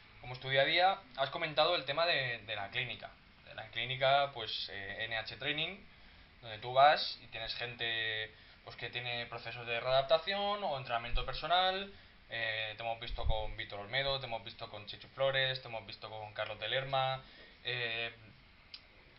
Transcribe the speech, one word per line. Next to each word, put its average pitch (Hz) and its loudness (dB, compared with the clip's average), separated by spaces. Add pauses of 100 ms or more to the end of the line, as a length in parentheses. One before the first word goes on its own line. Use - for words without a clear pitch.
(200)
cómo 123 -10
es 127 -10
tu 131 -8
día 135 8
a - 6
día, 175 6 (200)
has 139 0
comentado 165 4
el 147 -2
tema 156 2
de, 131 2
de 110 -4
la 101 -6
clínica. 117 -4 (360)
De 117 -16
la 110 -10
clínica, 131 4
pues, 110 -6
eh, 101 -4
N 113 -4
H 110 -4
Training, 156 -2 (640)
donde 110 -10
tú 123 -6
vas 143 8
y 110 -18
tienes 113 -8
gente, 113 -2 (320)
pues, 110 -14
que 117 -6
tiene 120 -4
procesos 117 -10
de 117 -2
readaptación 180 2
o 147 0
entrenamiento 120 0
personal. 185 2 (380)
Eh, 110 -2
te 117 -8
hemos 113 -2
visto 117 -4
con 107 2
Víctor 107 -8
Olmedo, 135 0
te 123 -8
hemos 113 -6
visto 113 -10
con 104 -12
Chichu - -14
Flores, 131 2
te 123 -12
hemos 113 -8
visto 107 -12
con 107 -10
Carlos 107 -4
de 107 -4
Lerma. 131 0 (400)
Eh, 117 -2 (1080)